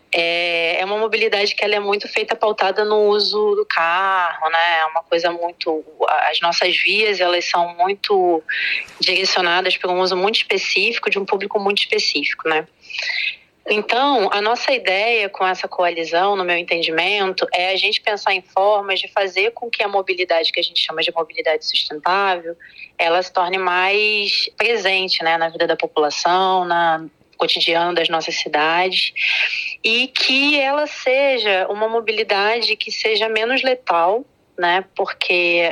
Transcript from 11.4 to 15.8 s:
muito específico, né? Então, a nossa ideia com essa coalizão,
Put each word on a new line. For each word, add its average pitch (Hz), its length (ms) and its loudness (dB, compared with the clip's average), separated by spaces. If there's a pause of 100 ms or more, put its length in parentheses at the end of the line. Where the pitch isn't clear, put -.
muito 202 200 0
específico, - 680 -2
né? 160 180 0 (1000)
Então, 220 640 2
a 202 100 0
nossa 233 300 0
ideia 220 560 0
com 190 180 -2
essa 185 220 -2
coalizão, 175 640 0